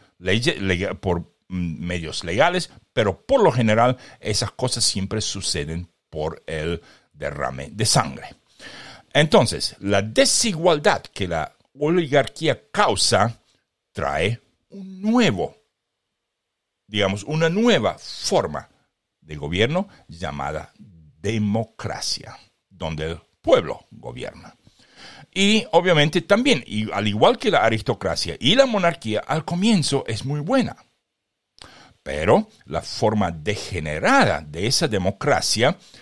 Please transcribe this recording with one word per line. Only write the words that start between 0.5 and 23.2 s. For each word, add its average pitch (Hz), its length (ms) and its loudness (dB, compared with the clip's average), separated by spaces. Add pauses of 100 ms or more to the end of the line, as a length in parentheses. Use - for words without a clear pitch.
lega-, 92 360 -2
por, 87 400 -2 (140)
mm, 87 360 -4
medios 87 400 -6
legales, 160 460 0 (240)
pero 101 320 0
por 262 160 4
lo 175 100 6
general 117 460 4 (220)
esas - 320 -4
cosas - 320 -4
siempre 95 360 -2
suceden 82 680 -6 (180)
por 78 380 -6
el 80 340 -4 (320)
derrame 69 580 -8
de 110 160 -4
sangre. 82 480 -2 (760)
Entonces, 147 680 2
la 101 220 2
desigualdad 170 1000 2
que - 260 -6
la 80 260 -4 (240)
oligarquía 147 920 0
causa 113 680 2 (520)
trae 80 480 -2 (300)
un 190 300 -16
nuevo, 196 560 0 (1300)
digamos, 101 380 0
una 160 240 0
nueva 175 500 2
forma 87 680 -4 (520)
de 78 160 -12
gobierno 107 520 0 (200)
llamada 76 680 -8
democracia, 101 1600 -6 (320)
donde 80 440 -6
el 82 80 -10 (200)